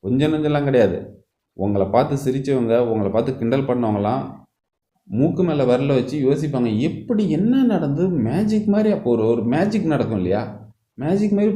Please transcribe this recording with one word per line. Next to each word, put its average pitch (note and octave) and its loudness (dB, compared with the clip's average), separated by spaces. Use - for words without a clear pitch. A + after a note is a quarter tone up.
கொஞ்சம் C#3 0
நெஞ்செல்லாம் D3+ 0
கிடையாது. G#2+ 4
உங்களை G2 0
பார்த்து C#3 0
சிரிச்சவங்க, B2+ 0
உங்களை G2+ -2
பார்த்து A#2 -2
கிண்டல் C3 -2
பண்ணவங்கலாம் A#2 -2
மூக்கு D#3+ 0
மேல C#3+ 0
விரல C3+ 2
வச்சு D3 -4
யோசிப்பாங்க, C3+ 0
"எப்படி, G#3+ -2
என்ன B3 2
நடந்து, D#3+ 0
மேஜிக் G#3 0
மாதிரி?" G#3+ 2
அப்போ B2 -2
ஒரு, A2 2
ஒரு A#2 0
மேஜிக் F3+ 0
நடக்கும் A2 -2
இல்லையா, F#2+ 0
மேஜிக் G3+ 0
மாதிரி G#3 2